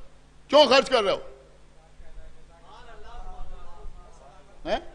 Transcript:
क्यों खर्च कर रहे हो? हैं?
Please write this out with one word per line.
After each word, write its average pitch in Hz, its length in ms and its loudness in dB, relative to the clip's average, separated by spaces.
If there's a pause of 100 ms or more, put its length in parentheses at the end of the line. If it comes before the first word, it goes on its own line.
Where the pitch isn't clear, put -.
(500)
क्यों 294 180 10
खर्च - 220 4
कर - 140 4
रहे 185 100 2
हो? 135 80 -4 (3500)
हैं? 202 140 -2 (160)